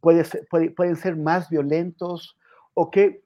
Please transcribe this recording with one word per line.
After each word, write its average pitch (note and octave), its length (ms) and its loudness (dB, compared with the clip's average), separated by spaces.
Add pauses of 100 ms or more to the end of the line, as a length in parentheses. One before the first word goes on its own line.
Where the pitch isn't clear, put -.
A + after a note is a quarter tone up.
puede E3+ 240 6
ser, - 260 -10
puede, E3 200 0
pueden F3 260 -2
ser E3+ 200 -4
más D#3+ 340 -2
violentos, E3 840 -4 (380)
o E3+ 160 0
qué G3 360 2